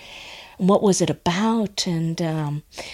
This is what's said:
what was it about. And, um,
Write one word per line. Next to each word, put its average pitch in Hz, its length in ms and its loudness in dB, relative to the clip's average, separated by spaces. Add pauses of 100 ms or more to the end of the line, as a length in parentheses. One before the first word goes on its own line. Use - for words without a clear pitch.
(580)
what 196 260 4
was 190 160 4
it 170 100 2
about. 202 800 0
And, 165 340 -2
um, 156 420 -2 (300)